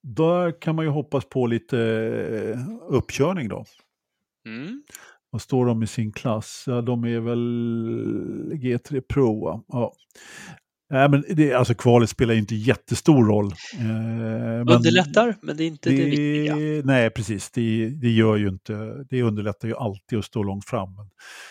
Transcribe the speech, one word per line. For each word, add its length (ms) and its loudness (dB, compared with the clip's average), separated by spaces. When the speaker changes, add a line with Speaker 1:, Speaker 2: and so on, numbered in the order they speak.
Speaker 1:
Där 580 0
kan 160 -2
man 80 -2
ju 60 0
hoppas 340 -4
på 220 -2
lite, 320 -2
eh, 800 -4
uppkörning 600 -2
då. 160 -10
Speaker 2:
Mm. 360 -12
Speaker 1:
Vad 120 -8
står 240 0
de 160 0
i 40 -2
sin 260 -6
klass? 540 -8
Ja, 140 -2
de 240 -4
är 160 -4
väl 1400 -4
G 200 -2
tre 220 -6
Pro, 440 0
va? 240 -6
Ja. 260 -4
Nej, 180 6
men 200 4
det, 260 4
alltså, 200 4
kvalet 360 6
spelar 240 2
ju 60 4
inte 140 -4
jättestor 720 4
roll. 200 2
Eh, 60 -4
men 840 -4
Speaker 2:
Underlättar, 760 6
men 140 -6
det 80 -2
är 20 -2
inte 240 -4
det 60 4
Speaker 1:
det 80 2
Speaker 2:
viktiga. 520 0
Speaker 1:
Nej, 260 4
precis. 400 -8
Det, 380 -2
det 220 -2
gör 260 6
ju 120 0
inte, 640 -8
det 120 -2
underlättar 460 -2
ju 80 -6
alltid 420 -6
att 60 -4
stå 180 -6
långt 260 -6
fram. 260 -8
Men 160 -20